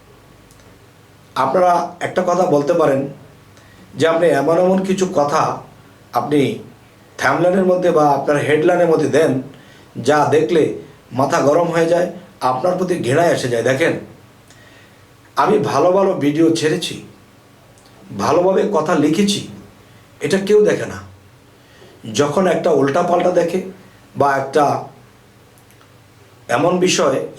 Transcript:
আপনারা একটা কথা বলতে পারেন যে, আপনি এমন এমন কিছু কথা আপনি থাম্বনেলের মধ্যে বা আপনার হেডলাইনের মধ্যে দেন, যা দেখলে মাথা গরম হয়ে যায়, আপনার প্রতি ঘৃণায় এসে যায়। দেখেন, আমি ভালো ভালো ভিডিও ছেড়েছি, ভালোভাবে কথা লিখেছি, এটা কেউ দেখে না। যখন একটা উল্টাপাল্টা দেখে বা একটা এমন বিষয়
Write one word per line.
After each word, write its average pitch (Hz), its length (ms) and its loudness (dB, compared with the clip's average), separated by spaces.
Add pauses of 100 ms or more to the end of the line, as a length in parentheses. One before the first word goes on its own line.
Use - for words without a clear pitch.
(1400)
আপনারা 180 640 0
একটা - 280 -4
কথা 175 180 0
বলতে 147 280 2
পারেন 143 340 0 (880)
যে, 147 120 2
আপনি 165 200 2
এমন 147 300 2
এমন 190 280 2
কিছু 185 280 0
কথা 143 480 -2 (520)
আপনি 127 460 -2 (580)
থাম্বনেলের 175 480 2
মধ্যে 180 260 2
বা 151 180 4
আপনার 143 280 0
হেডলাইনের 160 500 2
মধ্যে 156 200 2
দেন, 131 340 0 (600)
যা 147 220 2
দেখলে 156 480 0 (380)
মাথা 147 300 -2
গরম 165 260 2
হয়ে 165 180 0
যায়, 175 260 0 (300)
আপনার 131 360 -2
প্রতি 175 180 -2
ঘৃণায় 143 380 2
এসে 131 140 -4
যায়। 117 160 -2
দেখেন, 131 300 0 (1400)
আমি 185 240 2
ভালো 151 320 0
ভালো 190 220 2
ভিডিও 151 420 2
ছেড়েছি, 156 480 -4 (1160)
ভালোভাবে 175 440 2 (100)
কথা 160 220 0
লিখেছি, 156 520 0 (720)
এটা 156 160 -2
কেউ 208 280 4
দেখে 131 200 0
না। - 240 -12 (1040)
যখন 147 340 0
একটা 170 220 0
উল্টাপাল্টা 175 600 2
দেখে 170 300 0 (540)
বা 135 220 0
একটা 139 460 0 (1600)
এমন 160 320 0
বিষয় 175 480 0 (120)